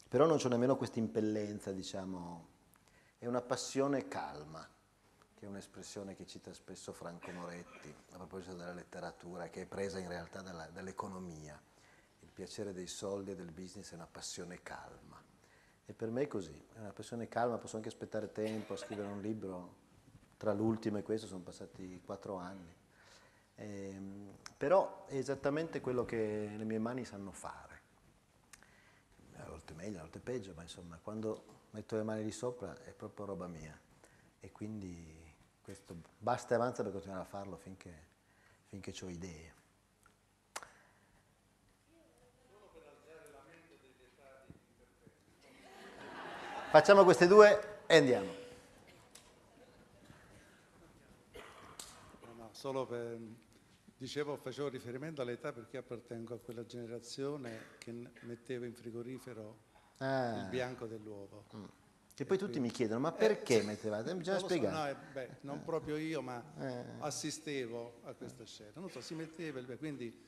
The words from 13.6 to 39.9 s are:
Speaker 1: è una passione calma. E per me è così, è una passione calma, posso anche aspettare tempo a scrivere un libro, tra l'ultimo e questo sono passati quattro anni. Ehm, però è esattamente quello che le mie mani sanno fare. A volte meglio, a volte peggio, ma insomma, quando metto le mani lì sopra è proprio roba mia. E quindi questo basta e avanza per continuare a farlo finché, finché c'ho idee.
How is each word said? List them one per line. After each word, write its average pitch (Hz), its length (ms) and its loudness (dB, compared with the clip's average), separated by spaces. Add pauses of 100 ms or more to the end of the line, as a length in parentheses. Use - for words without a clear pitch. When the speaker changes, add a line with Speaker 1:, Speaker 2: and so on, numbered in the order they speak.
Speaker 1:
è - 20 -14
una 85 160 -12
passione - 520 -10
calma. - 600 -14 (640)
E 104 60 -12
per 113 180 -2
me 123 120 0
è 147 40 2
così, 82 380 -6 (100)
è 113 40 -16
una 104 140 -10
passione 113 360 -8
calma, 117 300 2
posso - 180 -8
anche 110 120 -4
aspettare 107 440 -6
tempo 107 400 -2
a 98 40 -4
scrivere 101 320 -6
un 101 120 -6
libro, 95 600 -6 (540)
tra 107 160 0
l'ultimo 107 460 2
e 98 40 -2
questo 110 240 0
sono 92 160 -8
passati 90 640 -12
quattro 101 320 -6
anni. 90 380 -10 (840)
Ehm, 98 800 -8 (200)
però - 500 6
è 139 100 -6
esattamente 139 640 0
quello 123 240 0
che 107 520 0
le 110 80 -6
mie 110 140 0
mani 120 260 -2
sanno 98 280 -10
fare. - 400 -14 (1600)
A - 120 -12
volte 78 260 -12
meglio, 92 240 -6
a - 40 -8
volte 80 180 -12
peggio, 107 340 -6
ma 80 80 -12
insomma, 85 400 -14
quando 110 600 -6 (100)
metto 107 240 -4
le 107 60 2
mani 110 220 0
lì 110 80 -2
sopra 92 500 -4
è 98 100 -16
proprio 104 340 -10
roba 90 200 -6
mia. 78 320 -12 (640)
E 98 120 -16
quindi 87 720 -10 (380)
questo - 360 -16 (220)
basta 123 360 0
e - 20 6
avanza 123 260 2
per 104 100 -2
continuare 95 300 -6
a 82 40 -8
farlo 98 300 -10
finché, 90 500 -16 (640)
finché 98 240 -10
c'ho 92 160 -8
idee. 82 440 -10 (4000)